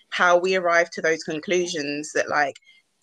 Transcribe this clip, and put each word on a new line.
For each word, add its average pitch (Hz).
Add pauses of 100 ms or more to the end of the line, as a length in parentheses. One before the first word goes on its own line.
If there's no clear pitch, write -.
(100)
how 175
we 185
arrive 170
to 190
those 160
conclusions 156
that, 147
like, 143 (460)